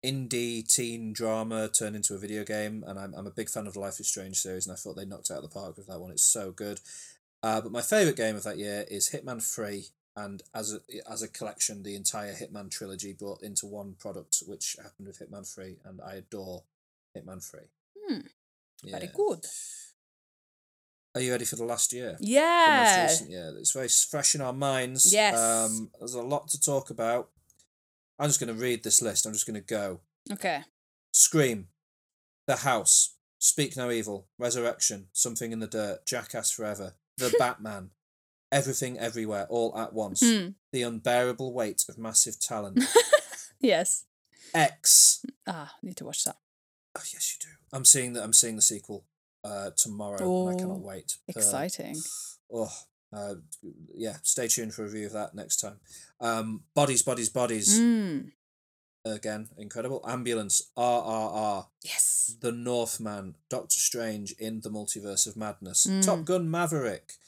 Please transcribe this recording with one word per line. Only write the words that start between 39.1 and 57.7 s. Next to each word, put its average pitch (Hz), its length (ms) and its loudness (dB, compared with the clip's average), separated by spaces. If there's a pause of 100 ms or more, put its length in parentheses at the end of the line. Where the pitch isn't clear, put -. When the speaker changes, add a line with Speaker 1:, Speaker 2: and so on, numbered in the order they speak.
Speaker 1:
All 113 280 0
at 110 160 -6
Once. 107 280 0
Speaker 2:
Hmm. 214 280 4 (220)
Speaker 1:
The 127 120 0
Unbearable 123 680 0
Weight 113 360 0
of - 80 -16
Massive 113 420 0
Talent. 208 500 0
Speaker 2:
<laughs> - 40 -2 (680)
Yes. 185 420 2 (500)
Speaker 1:
X. - 720 8 (220)
Speaker 2:
Ah, 160 340 -8
need - 160 -10
to - 80 -12
watch - 200 -4
that. - 100 0 (600)
Speaker 1:
Oh, - 60 -10 (100)
yes, - 300 -6
you - 80 -12
do. - 60 -20 (200)
I'm 131 100 -6
seeing 123 280 8
the, 113 100 -4
I'm 110 100 -2
seeing 113 240 6
the 104 40 4
sequel, 101 440 0 (380)
uh, 101 320 -6
tomorrow, 104 420 -2 (300)
and 180 80 0
I 180 40 -2
cannot 185 160 -4
Speaker 2:
Oh, 190 100 -8
Speaker 1:
wait. 190 300 -8 (120)
Uh, 175 120 -10
Speaker 2:
exciting. 147 560 0 (580)
Speaker 1:
oh, 113 160 -4 (420)
uh, 101 240 -8 (600)
yeah, 110 260 -6
stay - 260 2
tuned 113 280 -2
for 110 80 -8
a - 20 -6
review 104 220 -6
of 104 60 -10
that 104 200 -6
next - 280 -4
time. 101 180 -8 (400)
Um, 113 440 -2 (120)
Bodies, 135 260 4
Bodies, 120 280 0
Bodies. 120 500 4